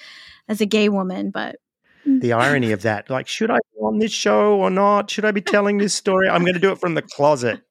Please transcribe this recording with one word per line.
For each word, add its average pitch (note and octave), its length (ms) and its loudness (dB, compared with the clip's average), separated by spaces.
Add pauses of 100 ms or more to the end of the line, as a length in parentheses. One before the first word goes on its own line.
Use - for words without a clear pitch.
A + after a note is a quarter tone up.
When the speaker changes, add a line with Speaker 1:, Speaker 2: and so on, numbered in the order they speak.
(480)
Speaker 1:
as G#3+ 120 -4
a A3 60 0
gay G#3 220 2
woman, G3 420 -4
but - 260 -8 (500)
Speaker 2:
The B3+ 260 2
irony B2 400 2
of G2+ 100 -4
that. G#2+ 280 -2
Like, C3 180 -4
should A3 220 -2
I B3 80 2
be - 220 -8
on G#3+ 180 -2
this G#3+ 140 -2
show G#3 440 2
or F#3+ 140 0
not? G3+ 400 2
Should G#3+ 140 -6
I G#3+ 80 2
be G3+ 100 -2
telling G#3 360 0
this G3+ 160 0
story? F#3+ 340 0
I'm F3 160 2
gonna F3+ 140 0
do F#3+ 140 2
it F3 80 -6
from E3+ 140 -2
the D3 80 -2
closet. B2+ 580 0 (100)